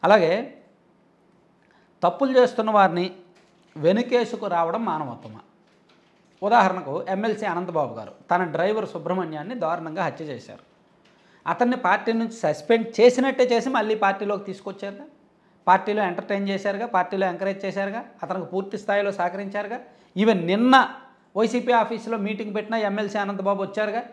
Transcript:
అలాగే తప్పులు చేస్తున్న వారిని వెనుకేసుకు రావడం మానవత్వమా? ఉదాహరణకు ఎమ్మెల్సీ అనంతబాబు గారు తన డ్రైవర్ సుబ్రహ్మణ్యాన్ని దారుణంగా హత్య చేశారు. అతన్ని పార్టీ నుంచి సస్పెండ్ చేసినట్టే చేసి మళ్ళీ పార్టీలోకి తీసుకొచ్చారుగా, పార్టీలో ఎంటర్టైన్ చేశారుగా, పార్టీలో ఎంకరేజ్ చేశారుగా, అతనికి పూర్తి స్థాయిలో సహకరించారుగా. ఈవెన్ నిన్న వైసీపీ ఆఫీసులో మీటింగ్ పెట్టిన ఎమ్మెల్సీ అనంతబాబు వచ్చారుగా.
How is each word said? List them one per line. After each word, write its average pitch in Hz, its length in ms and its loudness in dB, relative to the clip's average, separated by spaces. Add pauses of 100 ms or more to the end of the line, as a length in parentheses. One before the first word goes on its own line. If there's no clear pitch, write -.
అలాగే 196 500 4 (1500)
తప్పులు 254 360 2
చేస్తున్న 240 320 4
వారిని 185 440 4 (640)
వెనుకేసుకు 226 680 2
రావడం 175 380 0
మానవత్వమా? 127 560 -6 (1000)
ఉదాహరణకు 185 680 2
ఎమ్మెల్సీ 208 380 -2
అనంతబాబు 165 480 -2
గారు 107 180 -12 (180)
తన 180 140 2
డ్రైవర్ 180 440 -2
సుబ్రహ్మణ్యాన్ని 170 680 -6
దారుణంగా 165 480 -4
హత్య 160 220 -6
చేశారు. 117 360 -14 (840)
అతన్ని 240 300 2
పార్టీ 208 360 0
నుంచి 226 200 -2
సస్పెండ్ 214 680 0
చేసినట్టే 254 440 6
చేసి 240 240 2
మళ్ళీ 220 260 0
పార్టీలోకి 202 500 0
తీసుకొచ్చారుగా, 196 600 -12 (600)
పార్టీలో 196 360 4
ఎంటర్టైన్ 196 460 -4
చేశారుగా, 196 380 -4
పార్టీలో 190 400 0
ఎంకరేజ్ 190 380 -4
చేశారుగా, 196 400 -6 (180)
అతనికి 175 240 -6
పూర్తి 196 320 -6
స్థాయిలో 202 340 -2
సహకరించారుగా. 196 680 -6 (360)
ఈవెన్ 190 300 4
నిన్న 233 440 4 (460)
వైసీపీ 233 360 0
ఆఫీసులో 226 460 0
మీటింగ్ 208 360 -6
పెట్టిన 214 200 -4
ఎమ్మెల్సీ 208 440 -2
అనంతబాబు 196 440 -2
వచ్చారుగా. 214 400 -4 (100)